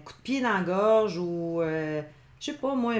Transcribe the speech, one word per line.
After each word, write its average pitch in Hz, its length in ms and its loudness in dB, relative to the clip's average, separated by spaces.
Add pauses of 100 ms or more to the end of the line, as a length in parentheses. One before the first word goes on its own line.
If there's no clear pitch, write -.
coup - 80 -18
de - 100 -20
pied 262 180 -2
dans 233 140 2
la 190 60 2
gorge 196 580 4
ou, 170 420 -2
euh, 156 400 -2 (400)
je - 60 -8
sais 294 80 -6
pas, 277 200 -2
moi, 233 260 0